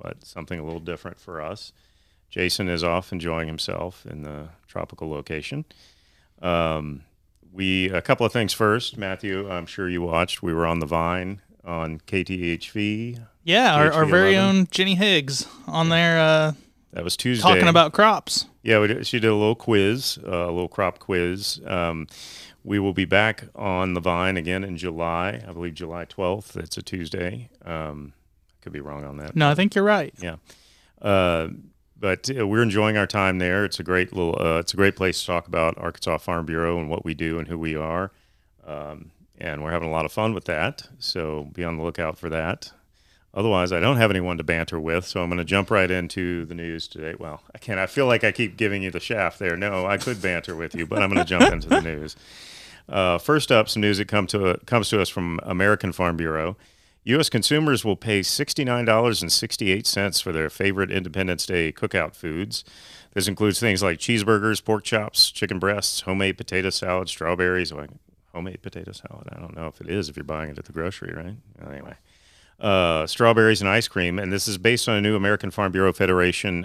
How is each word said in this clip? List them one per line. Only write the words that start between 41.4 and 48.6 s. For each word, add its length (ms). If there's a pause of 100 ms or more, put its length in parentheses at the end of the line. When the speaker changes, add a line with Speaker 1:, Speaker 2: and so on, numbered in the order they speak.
Speaker 1:
be 120
on 120
the 60
lookout 340
for 140
that. 400 (640)
Otherwise, 380
I 80
don't 160
have 160
anyone 260
to 60
banter 340
with, 260
so 160
I'm 80
gonna 160
jump 240
right 220
into 540
the 100
news 320
today. 320
Well, 240 (100)
I 60
can't. 220
I 60
feel 200
like 160
I 80
keep 260
giving 240